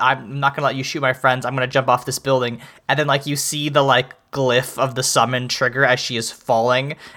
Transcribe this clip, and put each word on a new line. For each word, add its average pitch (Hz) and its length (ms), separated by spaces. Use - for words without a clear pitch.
I'm 131 400
not 139 120
gonna 147 140
let 127 80
you 135 80
shoot 151 160
my 131 140
friends. 127 320
I'm 127 100
gonna 127 100
jump 127 220
off 123 180
this - 140
building." 123 400
And 139 100
then, 147 80
like, 139 180
you 147 120
see 147 320
the, 143 140
like, 131 300
glyph 127 440
of 127 180
the 127 80
summon 123 440
trigger 131 380
as 123 140
she 123 180
is 113 140
falling, 123 640